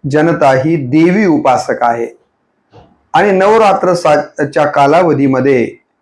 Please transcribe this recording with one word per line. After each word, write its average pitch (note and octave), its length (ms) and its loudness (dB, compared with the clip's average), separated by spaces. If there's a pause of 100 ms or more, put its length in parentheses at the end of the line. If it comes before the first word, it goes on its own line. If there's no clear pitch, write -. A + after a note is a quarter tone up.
(120)
जनता D3+ 400 2
ही C3+ 240 0
देवी E3 500 0
उपासक C3+ 560 -2
आहे A#2+ 360 -4 (960)
आणि G3 180 0
नवरात्र F#3+ 640 2
सा-, D3+ 520 -2
च्या D3+ 200 -2
कालावधीमध्ये C#3 1080 0 (300)